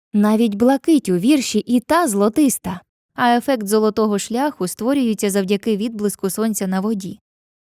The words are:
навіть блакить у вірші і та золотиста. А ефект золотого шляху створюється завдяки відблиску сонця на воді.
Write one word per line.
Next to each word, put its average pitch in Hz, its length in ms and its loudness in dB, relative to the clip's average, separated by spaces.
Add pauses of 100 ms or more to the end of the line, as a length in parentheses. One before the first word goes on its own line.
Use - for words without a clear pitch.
(140)
навіть 214 420 2
блакить 269 540 2
у 180 80 2
вірші 226 420 2
і 240 200 0
та 330 280 0
золотиста. 208 720 0 (340)
А 240 220 2
ефект 240 300 -2
золотого 214 520 0
шляху 240 480 -4
створюється 226 640 -2
завдяки 202 480 0
відблиску 208 520 -4
сонця 214 380 -4
на 190 120 -2
воді. 196 400 -6 (500)